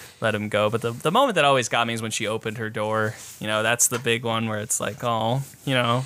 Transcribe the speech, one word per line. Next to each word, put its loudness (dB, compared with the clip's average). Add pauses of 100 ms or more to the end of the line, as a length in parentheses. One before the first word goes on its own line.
(220)
let 2
him -2
go. 4
But -2
the, -2
the -2
moment 4
that 4
always 4
got 2
me -2
is -4
when -6
she -4
opened -4
her -6
door. 0 (260)
You -8
know, 0
that's 4
the 0
big 0
one 0
where -2
it's -4
like, -6
oh, 0 (220)
you 0
know, 2